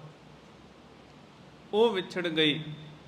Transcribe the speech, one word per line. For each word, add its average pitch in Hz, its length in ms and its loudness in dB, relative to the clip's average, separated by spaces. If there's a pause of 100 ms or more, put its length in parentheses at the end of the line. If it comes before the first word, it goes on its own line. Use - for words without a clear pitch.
(1700)
ਉਹ 226 160 6
ਵਿਛੜ 185 380 -4
ਗਈ 156 360 2 (440)